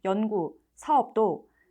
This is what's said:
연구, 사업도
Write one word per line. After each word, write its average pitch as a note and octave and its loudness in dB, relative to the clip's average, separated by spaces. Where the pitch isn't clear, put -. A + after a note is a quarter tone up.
연구, G3 -2
사업도 A3 0